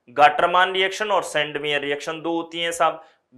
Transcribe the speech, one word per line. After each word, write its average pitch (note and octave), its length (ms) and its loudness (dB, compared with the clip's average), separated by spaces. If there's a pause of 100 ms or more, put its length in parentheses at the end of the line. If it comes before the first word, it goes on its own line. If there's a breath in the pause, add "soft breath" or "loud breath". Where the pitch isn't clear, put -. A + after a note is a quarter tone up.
गाटरमान F3 640 4
रिएक्शन F#3+ 380 -2
और F3+ 140 2
सैंडमेयर D3 560 -4
रिएक्शन C#3+ 420 -6
दो E3+ 100 -4
होती E3 280 -6
हैं E3+ 120 -2
साहब। D#3+ 300 0 (360 soft breath)